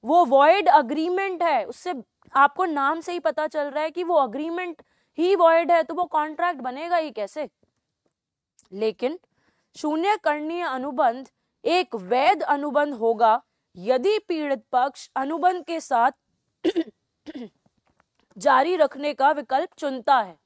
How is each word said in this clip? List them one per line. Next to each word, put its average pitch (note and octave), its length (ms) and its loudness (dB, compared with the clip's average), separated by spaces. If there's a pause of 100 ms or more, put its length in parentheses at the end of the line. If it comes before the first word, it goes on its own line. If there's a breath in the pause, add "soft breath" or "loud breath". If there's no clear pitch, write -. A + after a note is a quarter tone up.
वो E4 200 4
वॉइड D4+ 440 4
एग्रीमेंट E4 720 2
है, C#4+ 220 0
उससे E4 300 -10 (400)
आपको C#4+ 300 4
नाम D4+ 360 -2
से F4 120 -10
ही F4 80 -4
पता D#4 260 -2
चल D4 240 -6
रहा D4 120 -4
है D#4+ 80 -4
कि F4 140 -6
वो E4 200 2
एग्रीमेंट D#4+ 580 -8 (360)
ही F4 180 2
वॉइड E4 360 4
है, E4 100 4
तो E4 120 -6
वो F4+ 100 -2
कॉन्ट्रैक्ट D#4 560 -4
बनेगा C#4 360 -6
ही D#4 140 -2
कैसे? G#3+ 380 -8 (1200)
लेकिन A3 460 -4 (580)
शून्य D#4+ 400 0
करणीय D#4 460 -4
अनुबंध C4 640 -2 (360)
एक E4 300 0
वैध B3 480 0
अनुबंध D4 520 -2
होगा A3+ 460 2 (360)
यदि B3+ 420 0
पीड़ित D4 540 -4
पक्ष C4 440 -2
अनुबंध E4 480 0
के E4 160 -6
साथ B3 300 2 (560)
<clears throat> - 800 -6 (880)
जारी C#4 400 2
रखने D4 380 0
का C4+ 160 4
विकल्प D4 480 -2
चुनता C4+ 400 0
है। F#3 280 -6